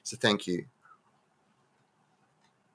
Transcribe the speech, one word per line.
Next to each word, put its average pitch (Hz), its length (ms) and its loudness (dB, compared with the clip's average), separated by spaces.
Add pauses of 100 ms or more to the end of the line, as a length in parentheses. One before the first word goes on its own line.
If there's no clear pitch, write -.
So - 120 -10
thank 104 320 2
you. 87 180 -2 (2000)